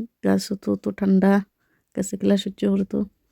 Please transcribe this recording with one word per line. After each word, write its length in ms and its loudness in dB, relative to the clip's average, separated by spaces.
গাছও 400 0
তো, 80 -4
তো 60 -8
ঠান্ডা, 340 4
গাছে 240 -6
গুলা 240 2
সহ্য 260 -10
করতো, 280 -2